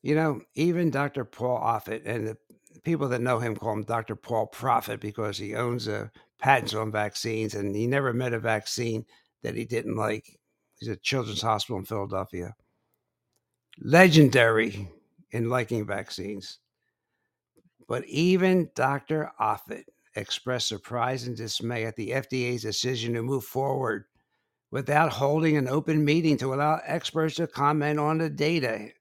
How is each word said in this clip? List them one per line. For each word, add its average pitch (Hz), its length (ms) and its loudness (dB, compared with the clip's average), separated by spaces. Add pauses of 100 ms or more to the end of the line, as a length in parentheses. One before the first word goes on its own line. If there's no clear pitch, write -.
You 147 120 0
know, 151 280 0 (120)
even 170 360 2
Doctor 139 340 -2
Paul 123 360 -2
Offit, 113 460 -2
and 110 220 -4
the 110 80 -8 (480)
people 147 240 0
that 120 120 0
know 120 200 2
him 117 160 -2
call 110 160 -4
him 110 100 -4
Doctor 113 320 -4
Paul 110 320 -2
Prophet 117 540 -2
because 104 360 -6
he 104 200 -8
owns 120 320 -4
a 107 240 -6 (260)
patents 131 360 2
on 107 180 -2
vaccines, 107 640 -2
and 101 180 -4
he 113 140 0
never 135 240 0
met 123 200 -2
a 113 60 -4
vaccine 110 680 -2 (380)
that 113 140 -6
he 113 80 -4
didn't 110 320 -4
like. 110 420 -4 (400)
He's 110 100 -10
a 107 60 -4
children's 107 480 -4
hospital 110 360 0
in 95 80 -8
Philadelphia. 95 680 -6 (1300)
Legendary 117 1080 6 (440)
in 117 180 -2
liking 117 340 -2
vaccines. 98 760 -8 (1300)
But 123 180 -6
even 180 680 2
Doctor 139 640 -2
Offit - 460 -4 (280)
expressed 120 540 -4
surprise 120 580 -4
and 120 100 -6
dismay 113 480 -4
at 110 120 -6
the 110 160 -6
F 131 160 -2
D 127 160 -2
A's 123 180 -2
decision 117 520 -2
to 117 80 -2
move 127 220 -2
forward 131 600 -2 (680)
without 143 400 2
holding 147 460 2
an 135 100 2
open 151 380 2
meeting 151 320 4
to 131 180 -2
allow 151 320 2
experts 160 500 -2
to 160 120 -2
comment 151 500 2
on 151 200 2
the 160 120 -2
data. 131 600 0 (100)